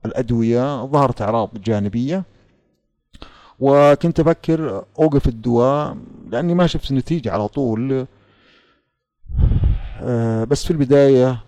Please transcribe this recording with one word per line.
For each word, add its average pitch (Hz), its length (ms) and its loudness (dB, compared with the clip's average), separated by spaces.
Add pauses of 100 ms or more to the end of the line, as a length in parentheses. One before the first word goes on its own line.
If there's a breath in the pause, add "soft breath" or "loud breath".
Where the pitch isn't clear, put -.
الأدوية، 120 800 -2
ظهرت 139 360 0
أعراض 107 280 -2 (120)
جانبية، 117 640 -4 (1400 loud breath)
وكنت 143 600 4
أفكر 160 640 -2 (140)
أوقف 147 300 2
الدواء 123 680 0 (320)
لأني 170 260 -2
ما 175 120 4
شفت - 260 -4
نتيجة 131 400 -4
على 107 160 -2
طول. 131 580 -4 (1900 loud breath)
آه، 117 440 -2
بس 135 200 -2
في - 60 -4
البداية 135 760 4